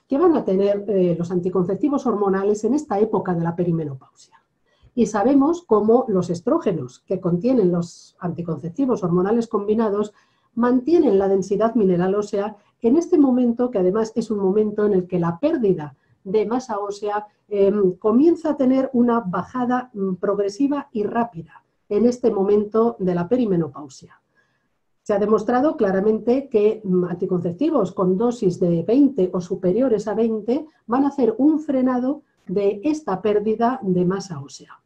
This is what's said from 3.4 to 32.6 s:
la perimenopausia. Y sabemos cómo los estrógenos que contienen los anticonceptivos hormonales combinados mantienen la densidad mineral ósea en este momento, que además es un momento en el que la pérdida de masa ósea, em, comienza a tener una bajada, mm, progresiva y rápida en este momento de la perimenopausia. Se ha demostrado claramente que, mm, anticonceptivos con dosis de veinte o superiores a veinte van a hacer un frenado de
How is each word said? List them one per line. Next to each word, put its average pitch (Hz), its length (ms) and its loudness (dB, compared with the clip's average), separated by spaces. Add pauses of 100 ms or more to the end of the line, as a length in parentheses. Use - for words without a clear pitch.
la 170 100 -4
perimenopausia. 165 880 -6 (500)
Y 233 120 2
sabemos 269 600 2
cómo 220 440 4
los 185 200 0
estrógenos 175 800 -4
que 190 140 -4
contienen 180 500 2
los - 480 -6
anticonceptivos 175 840 -4
hormonales 190 420 0
combinados 214 680 -2 (400)
mantienen 247 640 2
la 190 120 2
densidad 196 460 0
mineral 185 400 2
ósea 208 420 -4 (240)
en 240 160 4
este 339 200 2
momento, 247 540 2
que 214 80 -2
además 202 360 0
es 226 140 -2
un 208 100 -4
momento 208 460 0
en 208 80 2
el 180 140 0
que 180 120 -2
la 170 200 -2
pérdida 196 560 0 (300)
de 202 200 0
masa 220 340 -4
ósea, 208 460 -6 (220)
em, 196 460 2
comienza 302 560 2
a 294 80 -2
tener 262 340 2
una 233 300 2
bajada, 247 720 -4
mm, 190 220 -4
progresiva 202 760 -2
y 208 120 -4
rápida 202 600 -6 (240)
en 208 180 2
este 240 260 2
momento 208 680 0
de 180 160 0
la 175 140 -4
perimenopausia. 170 880 -4 (840)
Se - 120 -4
ha 202 60 2
demostrado 240 560 2
claramente 214 760 0
que, 214 340 2
mm, 180 220 0
anticonceptivos 180 880 -2
con 185 240 0
dosis 226 420 -2
de 170 240 0
veinte 220 500 2
o 185 80 -4
superiores 208 680 -2
a 208 60 -4
veinte 226 540 -2 (180)
van 254 200 0
a - 20 0
hacer 247 320 -2
un 294 200 4
frenado 254 600 -2 (240)
de 202 380 -2